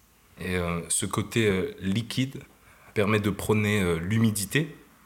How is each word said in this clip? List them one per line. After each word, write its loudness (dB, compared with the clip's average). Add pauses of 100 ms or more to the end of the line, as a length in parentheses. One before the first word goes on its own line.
(400)
Et, -2
euh, -2
ce -2
côté, 0
euh, 0
liquide -2 (520)
permet 2
de 2
prôner, 2
euh, 2
l'humidité. 0 (300)